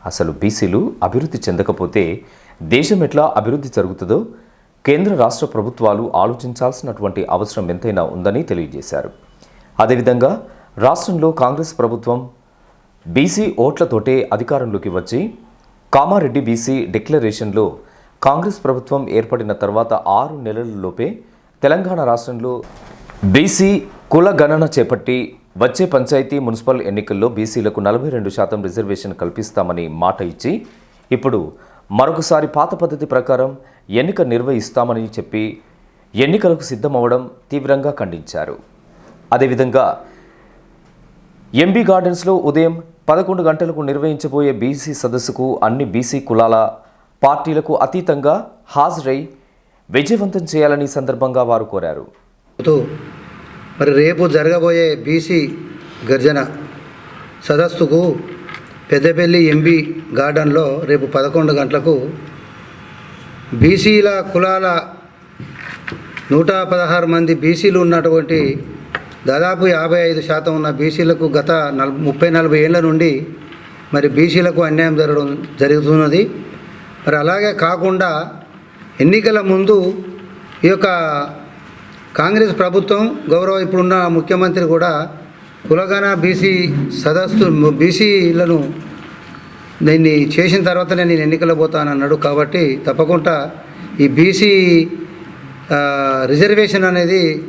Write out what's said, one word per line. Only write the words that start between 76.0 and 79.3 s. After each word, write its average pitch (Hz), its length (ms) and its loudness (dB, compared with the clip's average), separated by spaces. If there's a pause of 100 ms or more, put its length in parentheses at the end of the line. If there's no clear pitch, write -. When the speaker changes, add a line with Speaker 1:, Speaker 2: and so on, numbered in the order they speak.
Speaker 2:
మరి 147 100 2
అలాగే 190 360 0
కాకుండా 175 800 0 (680)
ఎన్నికల 208 400 4